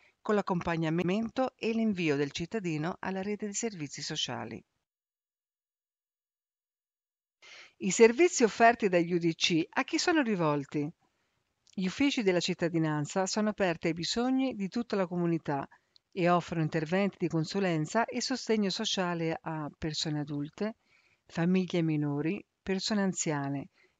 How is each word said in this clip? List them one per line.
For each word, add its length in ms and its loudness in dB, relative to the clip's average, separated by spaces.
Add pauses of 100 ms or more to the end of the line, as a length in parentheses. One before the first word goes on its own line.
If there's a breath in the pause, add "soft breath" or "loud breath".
(220 soft breath)
con 140 0
l'accompagnamento 1200 0
e 160 -4
l'invio 440 2
del 160 -2
cittadino 680 -4
alla 240 -6
rete 240 -6
di 60 -8
servizi 500 -6
sociali. 600 -6 (3250 loud breath)
I 140 -4
servizi 520 6
offerti 460 4
dagli 240 2
U 40 4
D 160 2
C 340 2
a 160 -2
chi 140 -4
sono 240 2
rivolti? 640 0 (840)
Gli 120 -2
uffici 380 0
della 180 4
cittadinanza 840 0
sono 240 0
aperti 380 0
ai 60 0
bisogni 600 0
di 120 -4
tutta 280 -4
la 120 0
comunità 600 0 (440 soft breath)
e 180 2
offrono 340 2
interventi 560 0
di 80 0
consulenza 800 0
e 160 -6
sostegno 500 0
sociale 680 -2
a 380 -8
persone 420 -4
adulte, 580 -6 (500 soft breath)
famiglie 560 2
minori, 600 0 (200)
persone 400 -2
anziane, 640 -2 (300 soft breath)